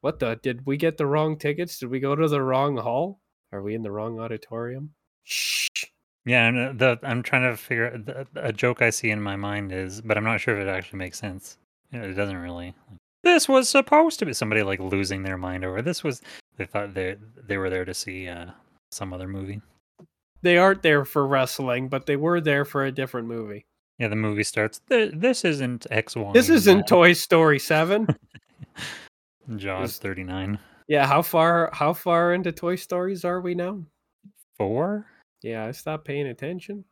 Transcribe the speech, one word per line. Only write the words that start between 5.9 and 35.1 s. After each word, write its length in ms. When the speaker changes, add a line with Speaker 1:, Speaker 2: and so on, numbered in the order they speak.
Speaker 2:
Yeah, 220
and, 120
uh, 160
the, 280
I'm 220
trying 260
to 60
figure 360
out, 140
the, 200
a 160
joke 280
I 100
see 200
in 120
my 120
mind 380
is, 300
but 140
I'm 80
not 160
sure 160
if 100
it 40
actually 280
makes 200
sense. 380
Yeah, 120
it 100
doesn't 240
really. 380
This 240
was 200
supposed 520
to 60
be 60
somebody, 300
like, 160
losing 440
their 160
mind 260
over. 180
This 220
was, 180
they 100
thought 280
they, 220
they 100
were 140
there 140
to 100
see, 340
uh, 180
some 200
other 140
movie. 340
Speaker 1:
They 160
aren't 240
there 220
for 220
wrestling, 640
but 180
they 100
were 240
there 240
for 200
a 80
different 340
movie. 380
Speaker 2:
Yeah, 80
the 100
movie 280
starts, 440
"Th-, 240
this 320
isn't 460
X, 240
Y, 180
Speaker 1:
This 160
Speaker 2:
and 80
Speaker 1:
isn't 240
Speaker 2:
Z." 80
Speaker 1:
Toy 260
Story 440
seven. 480
Speaker 2:
<laughs> 680
Jaws 340
Speaker 1:
Is 80
Speaker 2:
thirty-nine. 600
Speaker 1:
Yeah, 200
how 160
far, 500
how 200
far 420
into 180
Toy 240
Stories 480
are 160
we 160
now? 260
Speaker 2:
Four? 500